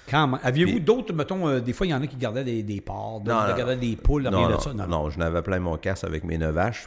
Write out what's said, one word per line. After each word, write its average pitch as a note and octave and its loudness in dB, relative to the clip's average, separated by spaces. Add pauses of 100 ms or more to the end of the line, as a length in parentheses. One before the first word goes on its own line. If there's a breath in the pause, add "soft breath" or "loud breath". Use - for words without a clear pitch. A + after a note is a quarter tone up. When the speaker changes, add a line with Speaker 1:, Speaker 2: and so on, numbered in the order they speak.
(100)
Speaker 1:
Quand D3 4
même. C3 0
Aviez-vous D3+ 4
Speaker 2:
Puis A#3 2
Speaker 1:
d'autres, G#3+ 2
mettons, E3+ -2
euh, C3+ 2
des A#2+ -2
fois, G3 -2
il F3 0
y D3 2
en C3 0
a D#3 -2
qui C3 -8
gardaient A#2+ -4
des, A#2 -2
des G2+ -4
porcs, G#2 -8
d'autres A#2 0
Speaker 2:
Non, G#2+ 4
Speaker 1:
qui - 2
Speaker 2:
non, - 2
Speaker 1:
gardaient B2 0
Speaker 2:
non. B2+ -4
Speaker 1:
des A#2 0
poules, C#3+ 4
Speaker 2:
Non, F#2+ 2
Speaker 1:
rien E2+ 6
Speaker 2:
non, - 4
Speaker 1:
de - 0
ça? C#3+ -6
Non, G2 -4
Speaker 2:
non, D#2+ 0
je D#2 -6
n'avais E2+ 2
plein F#2 -2
mon E2+ -2
casse F#2 -4
avec D#2+ -4
mes E2 -2
neuf D#2+ 0
vaches, G2+ 0